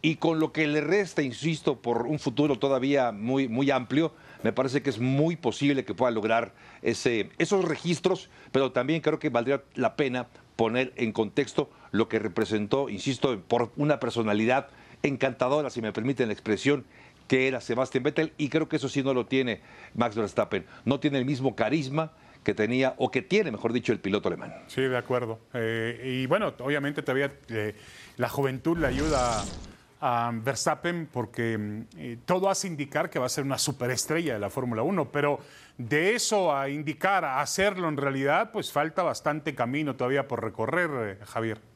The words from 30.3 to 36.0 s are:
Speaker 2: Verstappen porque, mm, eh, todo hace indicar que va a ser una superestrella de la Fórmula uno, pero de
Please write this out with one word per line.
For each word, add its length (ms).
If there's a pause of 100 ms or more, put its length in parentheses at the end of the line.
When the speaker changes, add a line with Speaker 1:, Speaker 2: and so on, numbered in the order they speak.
Speaker 2:
Verstappen 800
porque, 480
mm, 240 (140)
eh, 280
todo 240
hace 200
indicar 420
que 80
va 80
a 40
ser 140
una 140
superestrella 760
de 40
la 120
Fórmula 320
uno, 280
pero 300 (360)
de 380